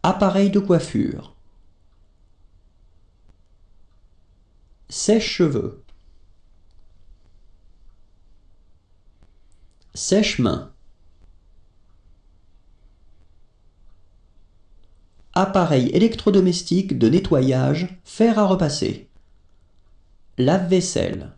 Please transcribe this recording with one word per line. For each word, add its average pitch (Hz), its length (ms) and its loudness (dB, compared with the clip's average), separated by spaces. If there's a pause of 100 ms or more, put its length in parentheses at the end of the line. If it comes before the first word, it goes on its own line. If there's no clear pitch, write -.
Appareil 196 460 2
de 202 80 2
coiffure. - 720 -2 (3500)
Sèche-cheveux. 170 920 -2 (4000)
Sèche-main. - 800 -2 (4000)
Appareil 170 560 2
électrodomestique 190 1080 0
de 113 80 4
nettoyage, 139 960 0
fer 226 340 0
à 208 80 2
repasser. 180 640 -2 (1300)
Lave-vaisselle. 139 1000 -2